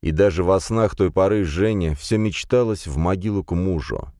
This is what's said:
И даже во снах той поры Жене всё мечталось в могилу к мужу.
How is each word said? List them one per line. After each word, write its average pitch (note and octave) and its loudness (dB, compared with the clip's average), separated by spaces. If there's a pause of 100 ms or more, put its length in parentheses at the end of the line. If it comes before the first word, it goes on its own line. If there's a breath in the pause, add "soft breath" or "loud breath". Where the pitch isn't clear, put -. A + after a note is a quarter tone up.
И E2+ -2
даже F2 2
во F#2 4
снах A2 0
той F#2 2
поры G2 2
Жене F2 0
всё G#2+ -2
мечталось A2 0
в D2 -6
могилу F#2+ -2
к - -6
мужу. E2+ -4